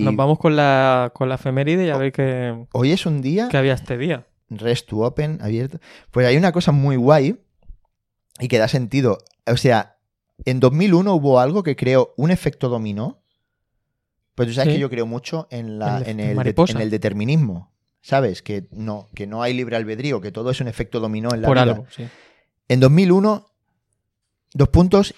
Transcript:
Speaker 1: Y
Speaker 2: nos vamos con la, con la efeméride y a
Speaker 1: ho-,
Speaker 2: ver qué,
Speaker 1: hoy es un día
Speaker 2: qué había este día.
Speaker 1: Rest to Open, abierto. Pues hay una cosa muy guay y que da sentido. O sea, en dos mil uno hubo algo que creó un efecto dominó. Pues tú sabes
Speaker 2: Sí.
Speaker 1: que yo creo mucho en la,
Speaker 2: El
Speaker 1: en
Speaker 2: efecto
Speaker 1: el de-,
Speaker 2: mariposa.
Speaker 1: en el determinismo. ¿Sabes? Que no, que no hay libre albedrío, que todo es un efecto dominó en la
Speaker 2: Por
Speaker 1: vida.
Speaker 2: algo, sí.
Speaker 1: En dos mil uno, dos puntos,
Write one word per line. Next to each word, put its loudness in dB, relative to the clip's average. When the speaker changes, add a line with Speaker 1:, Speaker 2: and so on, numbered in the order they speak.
Speaker 1:
Y 0
Speaker 2:
nos 0
vamos 2
con 2
la, 2
con -4
la -4
efeméride -2
y 0
a -2
Speaker 1:
ho-, -2
Speaker 2:
ver -2
qué, -4
Speaker 1:
hoy 2
es -2
un -2
día -2
Speaker 2:
qué 0
había 2
este -8
día. -4
Speaker 1:
Rest -4
to -4
Open, -2
abierto. -4
Pues 2
hay 4
una 4
cosa 2
muy 2
guay 4
y -6
que 0
da 4
sentido. 0
O 0
sea, 2
en -2
dos 6
mil 2
uno 2
hubo 4
algo 0
que -2
creó 0
un 0
efecto -2
dominó. -6
Pues 0
tú -8
sabes 0
Speaker 2:
Sí. 2
Speaker 1:
que 0
yo -2
creo -4
mucho -10
en -10
la, -4
Speaker 2:
El -6
Speaker 1:
en -
Speaker 2:
efecto -8
Speaker 1:
el -2
de-, -2
Speaker 2:
mariposa. 0
Speaker 1:
en -4
el -2
determinismo. -2
¿Sabes? -2
Que -10
no, -12
que -10
no -8
hay -2
libre -6
albedrío, -6
que -10
todo -6
es -6
un -4
efecto -6
dominó -4
en -6
la 0
Speaker 2:
Por 4
Speaker 1:
vida. 4
Speaker 2:
algo, -2
sí. -16
Speaker 1:
En 2
dos 6
mil 4
uno, 0
dos 2
puntos, 4